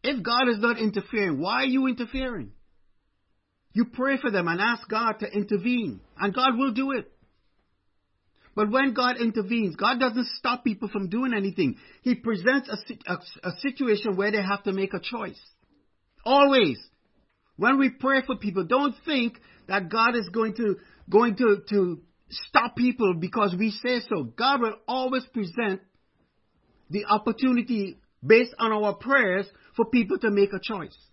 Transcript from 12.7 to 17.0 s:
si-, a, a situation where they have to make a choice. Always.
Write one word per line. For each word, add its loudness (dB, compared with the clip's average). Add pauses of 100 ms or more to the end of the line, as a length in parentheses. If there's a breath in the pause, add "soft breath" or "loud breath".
si-, -14
a, -4 (300)
a -4 (100)
situation 0
where 0
they 0
have -4
to -2
make -2
a -6
choice. -10 (880)
Always. 6 (760)